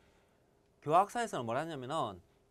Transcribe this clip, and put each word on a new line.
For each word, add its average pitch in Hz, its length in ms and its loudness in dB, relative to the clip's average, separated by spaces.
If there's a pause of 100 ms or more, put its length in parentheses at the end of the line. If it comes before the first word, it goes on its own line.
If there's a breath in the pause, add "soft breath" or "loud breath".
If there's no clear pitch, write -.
(840 soft breath)
교학사에서는 185 640 2
뭐라 117 140 0
하냐면은 135 600 -4 (300 soft breath)